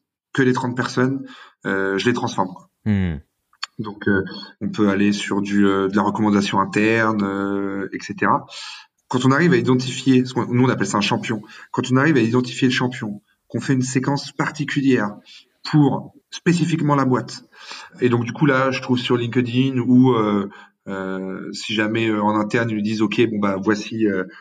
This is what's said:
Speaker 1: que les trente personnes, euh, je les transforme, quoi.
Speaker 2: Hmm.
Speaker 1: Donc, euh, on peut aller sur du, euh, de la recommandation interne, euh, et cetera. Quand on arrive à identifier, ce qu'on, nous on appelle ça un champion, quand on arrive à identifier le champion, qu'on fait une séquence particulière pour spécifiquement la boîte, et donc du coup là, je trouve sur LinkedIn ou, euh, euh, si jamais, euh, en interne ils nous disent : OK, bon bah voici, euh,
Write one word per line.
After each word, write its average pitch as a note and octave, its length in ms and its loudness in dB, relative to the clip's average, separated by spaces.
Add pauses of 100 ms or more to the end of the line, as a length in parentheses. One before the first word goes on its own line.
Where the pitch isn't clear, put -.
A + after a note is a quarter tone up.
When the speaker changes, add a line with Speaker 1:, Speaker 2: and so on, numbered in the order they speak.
(320)
Speaker 1:
que C3+ 80 2
les B2+ 140 4
trente B2 200 -2
personnes, B2+ 520 -2 (400)
euh, G2 320 -2
je G2 80 -4
les A#2+ 80 4
transforme, G2+ 400 -4
quoi. - 160 -20 (160)
Speaker 2:
Hmm. F#2+ 300 0 (640)
Speaker 1:
Donc, G#2+ 300 -6
euh, G2 140 2 (400)
on G2+ 80 -4
peut G#2 180 0
aller G2+ 240 2
sur G2+ 300 -4
du, G2+ 240 2
euh, G2 220 2
de G2 80 -2
la G#2 60 2
recommandation G2+ 580 2
interne, A2 640 0
euh, G2 680 -4
et F#2 80 -8
cetera. G#2+ 460 -2 (600)
Quand B2+ 180 0
on B2+ 40 6
arrive D3+ 220 4
à A#2+ 60 6
identifier, B2+ 680 2
ce - 80 -8
qu'on, A2+ 140 -2
nous B2 180 2
on B2+ 60 4
appelle G2+ 160 -2
ça A2+ 100 -2
un G2+ 60 0
champion, A2+ 400 -2 (280)
quand B2+ 220 -4
on C3 60 4
arrive C#3+ 180 4
à A#2 40 4
identifier B2+ 480 0
le B2+ 40 2
champion, B2 480 -6 (280)
qu'on A#2+ 120 -6
fait C#3 140 -2
une B2+ 80 0
séquence C3+ 500 -2
particulière C3 800 0 (560)
pour D3 440 2 (160)
spécifiquement D#3+ 640 0
la C3+ 100 2
boîte, B2 400 -2 (560)
et B2 80 4
donc A#2+ 160 2
du A#2 80 -6
coup D#3 140 0
là, C3 240 2
je B2+ 100 -4
trouve B2+ 160 0
sur B2 220 0
LinkedIn B2 580 0
ou, B2 380 6
euh, G#2 340 2 (400)
euh, F#2+ 640 -8
si G#2+ 220 -8
jamais, A2 340 0
euh, G#2+ 140 0
en G#2+ 120 2
interne A2+ 360 0
ils G#2+ 60 -4
nous G#2 60 -2
disent : A2 200 -2
OK, G#2+ 180 2 (100)
bon G#2 80 -4
bah G2+ 240 0
voici, A2 440 -2
euh, F#2+ 180 0 (160)